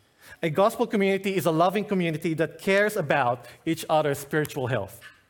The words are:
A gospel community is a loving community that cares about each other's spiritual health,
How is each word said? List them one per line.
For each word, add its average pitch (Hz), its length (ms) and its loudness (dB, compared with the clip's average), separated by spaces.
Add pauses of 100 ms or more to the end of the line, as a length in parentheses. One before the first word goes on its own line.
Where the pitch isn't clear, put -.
(440)
A 170 60 0
gospel 214 360 2
community 196 500 0
is 180 100 0
a 170 60 2
loving 185 340 2
community 170 500 -2
that 156 260 -4
cares 208 360 2
about 135 480 0 (200)
each 160 240 -4
other's 151 300 2
spiritual 147 480 -4
health, 107 320 -6 (300)